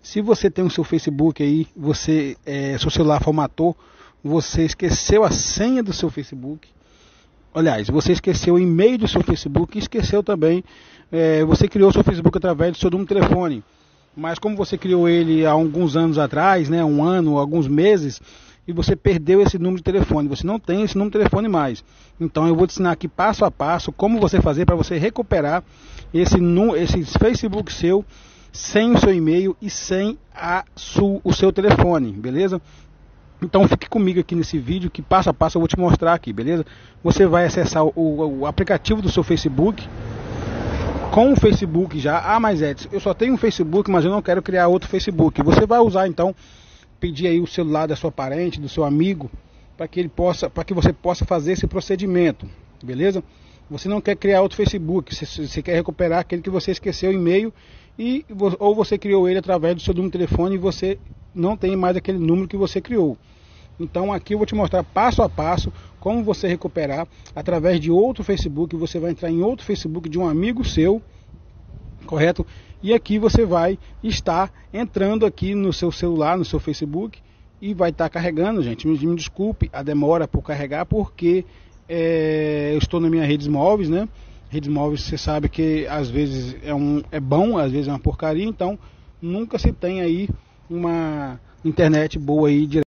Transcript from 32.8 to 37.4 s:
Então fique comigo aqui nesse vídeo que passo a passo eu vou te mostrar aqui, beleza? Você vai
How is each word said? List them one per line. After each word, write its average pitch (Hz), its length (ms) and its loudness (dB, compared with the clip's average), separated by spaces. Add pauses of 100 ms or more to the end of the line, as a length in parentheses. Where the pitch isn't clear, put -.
Então 190 260 4
fique - 220 0
comigo 185 300 2
aqui 170 160 -2
nesse 160 240 -2
vídeo 170 320 -4
que - 100 -12
passo 185 300 2
a - 20 0
passo 160 240 0
eu - 20 2
vou 165 80 2
te - 100 0
mostrar 170 360 4
aqui, 165 180 -4
beleza? 143 320 -2 (400)
Você 170 220 6
vai 175 200 4